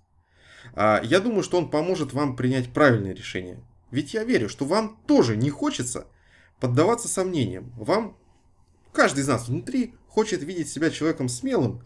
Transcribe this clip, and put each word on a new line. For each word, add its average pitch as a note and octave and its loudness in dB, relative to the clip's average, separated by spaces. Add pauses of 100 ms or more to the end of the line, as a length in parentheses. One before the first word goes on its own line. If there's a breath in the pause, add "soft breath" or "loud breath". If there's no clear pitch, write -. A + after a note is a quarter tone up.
(720 loud breath)
А, G#2+ 4
я D3 4
думаю, G#3 0
что F3+ -2
он D3 -2
поможет D#3 -2
вам C3+ -2
принять B2+ 0
правильное A2+ 4
решение. F2+ -10 (300)
Ведь C#3 -6
я A3 -4
верю, A3 0
что - -8
вам G#3 -2
тоже E3+ 6
не B2 0
хочется - -4 (540 soft breath)
поддаваться D#3 2
сомнениям. C#3 -2
Вам, F3 -2 (800)
каждый E3 4
из C3+ -2
нас A#2+ 0
внутри G#3 -4 (120)
хочет G#3+ -2
видеть E3 -6
себя D3+ -2
человеком D3+ -2
смелым, E3+ -2